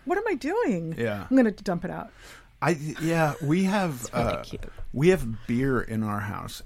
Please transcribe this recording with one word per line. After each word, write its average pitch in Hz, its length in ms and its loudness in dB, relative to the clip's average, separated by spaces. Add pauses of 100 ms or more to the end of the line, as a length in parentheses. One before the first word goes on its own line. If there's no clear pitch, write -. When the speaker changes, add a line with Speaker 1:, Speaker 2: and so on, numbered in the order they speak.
Speaker 1:
What 349 120 0
am 415 100 0
I 370 80 2
doing? 247 640 0
Speaker 2:
Yeah. 104 320 -2
Speaker 1:
I'm 262 80 4
gonna 226 140 6
dump 175 340 -4
it 170 60 -6
out. 165 200 -10 (500)
Speaker 2:
I, 139 100 4 (300)
yeah, 160 400 2
we 160 220 4
have, 190 380 2
Speaker 3:
It's - 120 -10
really 120 140 2
Speaker 2:
uh, 71 160 -2
Speaker 3:
cute. - 200 -10 (300)
Speaker 2:
we 147 160 4
have 127 380 0
beer 127 340 2
in 110 220 -2
our 104 160 -2
house, 98 460 -8